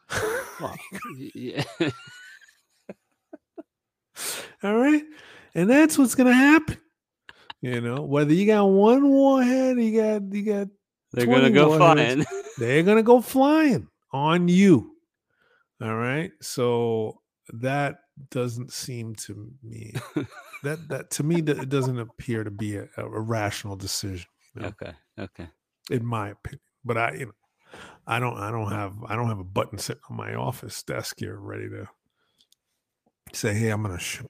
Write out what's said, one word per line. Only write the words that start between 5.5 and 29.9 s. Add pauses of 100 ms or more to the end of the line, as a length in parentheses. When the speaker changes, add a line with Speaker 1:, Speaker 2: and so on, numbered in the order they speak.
Speaker 1:
And
that's
what's
gonna
happen. (840)
You
know,
whether
you
got
one
warhead,
you
got,
you
got (440)
Speaker 2:
They're
gonna (100)
Speaker 1:
twenty
Speaker 2:
go (100)
Speaker 1:
warheads,
Speaker 2:
flying. (100)
<laughs>
Speaker 1:
they're
gonna
go
flying (240)
on
you. (840)
All
right? (100)
So (320)
that (320)
doesn't
seem
to (100)
me, (220)
Speaker 2:
<laughs>
Speaker 1:
that,
that
to
me,
that
it
doesn't
appear
to
be
a,
a
rational
decision, (280)
you
know?
Speaker 2:
Okay, (260)
okay. (420)
Speaker 1:
In
my
opinion. (240)
But
I,
you
know, (720)
I
don't,
I
don't
have, (120)
I
don't
have
a
button
sitting